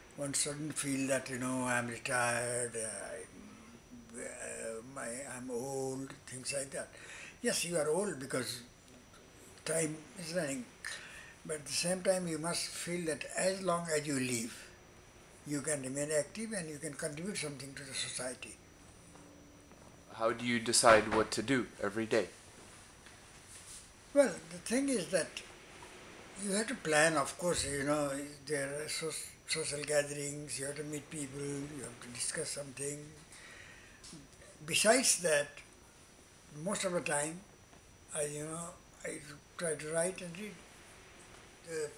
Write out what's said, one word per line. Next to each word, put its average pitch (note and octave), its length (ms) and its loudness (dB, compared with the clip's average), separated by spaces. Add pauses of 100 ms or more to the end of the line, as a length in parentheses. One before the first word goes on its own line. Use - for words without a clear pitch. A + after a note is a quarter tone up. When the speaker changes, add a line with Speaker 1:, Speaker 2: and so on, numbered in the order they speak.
(160)
Speaker 1:
One F3+ 160 -4
shouldn't D3 420 0
feel C3+ 340 0
that, C3 200 2
you C3 80 -4
know, B2+ 280 0
"I'm A#2+ 240 2
retired, A#2+ 840 0
uh, A2 140 -4 (260)
I, - 1080 -14
uh, A#2 580 -6 (140)
my, B2 140 -6 (280)
I'm B2+ 140 -6
old," C3+ 640 -2 (120)
things B2+ 280 -6
like C#3 160 -2
that. C3 180 -6 (540)
Yes, A3 240 2
you E3+ 100 2
are D3+ 140 4
old F3 280 2
because B2+ 440 -2 (1040)
time D#3+ 280 0 (240)
is E3 140 -8
running. C#3 320 0 (800)
But D#3+ 120 -4
at D3 100 -10
the - 80 -8
same F3+ 280 2
time, F#3 240 4
you D#3+ 120 -2
must E3 300 -2
feel F3 400 -2
that D3 180 0 (100)
as F#3+ 240 2
long F3 340 2
as D3 120 2
you C#3+ 120 2
live, B2 380 0 (880)
you D3 140 -2
can D3 220 0
remain C#3 360 -2
active G#3+ 340 -2
and F3+ 140 -4
you D3+ 120 -8
can D3 160 -6
contribute E3 420 -4
something C#3 380 -6
to C#3 100 -10
the C3+ 80 -12
society. B2 640 -6 (1600)
Speaker 2:
How A2+ 180 4
do A#2+ 140 0
you A#2+ 120 6
decide A2+ 560 10
what G#2+ 180 6
to A#2 100 0
do A#2+ 240 4 (160)
every G#2 240 2
day? G#2+ 220 4 (1900)
Speaker 1:
Well, C4 200 8 (160)
the F3 60 -10
thing C4 320 2
is G3 200 2
that E3 200 4 (1120)
you G3+ 100 0
have G#3+ 160 2
to C4+ 60 -2
plan, D#3 440 6
of C3+ 200 0
course, E3+ 320 2
you C#3 140 0
know, D3 260 2 (360)
there C#3 220 0 (140)
are D3+ 60 -6
so-, D#3 240 -4 (340)
social D3 380 -2
gatherings, C#3+ 760 0
you C3+ 60 -4
have C#3 120 -4
to D3+ 60 -4
meet D3 280 -6
people, C#3+ 300 -6
you C#3+ 420 -4
have A#2+ 180 -10
to A#2+ 140 -14
discuss D3 340 -2
something. C#3+ 500 -6 (1700)
Besides G#3 540 8
that, D3+ 280 6 (1160)
most G3 200 0
of F#3 80 2
the E3+ 100 2
time, D#3 360 0 (800)
I, D3+ 80 2
you D3 200 -4
know, E3 260 -6 (340)
I D#3 140 -6 (400)
try E3 160 0
to D3+ 180 -6
write F3+ 300 2
and E3+ 140 -8
read. G3+ 180 -8 (1120)
The D#3 300 -2